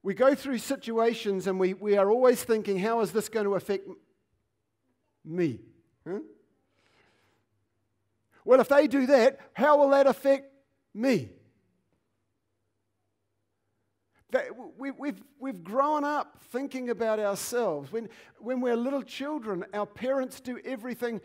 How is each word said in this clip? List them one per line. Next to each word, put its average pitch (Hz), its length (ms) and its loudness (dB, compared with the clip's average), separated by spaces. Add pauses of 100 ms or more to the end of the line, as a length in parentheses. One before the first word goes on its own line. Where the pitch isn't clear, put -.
We 190 100 -2
go 262 220 4
through 269 220 -6
situations 226 880 -2
and 190 100 -2
we, 185 160 0
we 202 220 0
are 196 120 4
always 247 360 4
thinking, 202 340 -2
"How 226 220 0
is 185 100 -2
this 208 180 -4
going 214 180 -4
to 196 100 0
affect 196 320 -6
m-, 185 80 -18 (1300)
me? 156 340 -4 (500)
Huh? 202 120 -6 (2250)
Well, 254 160 8
if - 80 2
they 285 180 6
do 254 200 2
that, 262 340 6 (140)
how 285 240 6
will 277 120 6
that 277 160 6
affect 269 400 2 (480)
me?" 202 340 0 (3000)
That, 233 180 -2
w-, 226 300 -16
we, 269 120 -8
we've, 233 320 -10 (160)
we've 226 240 -10
grown 277 400 0
up 294 360 -4 (120)
thinking 254 380 -8
about 220 320 -2
ourselves. 196 720 -4
When, 220 160 -8 (300)
when 247 240 -4
we're 240 140 0
little 262 260 -2
children, 226 720 -8
our 208 100 -4
parents 262 560 -4
do 247 240 -10
everything 240 600 -8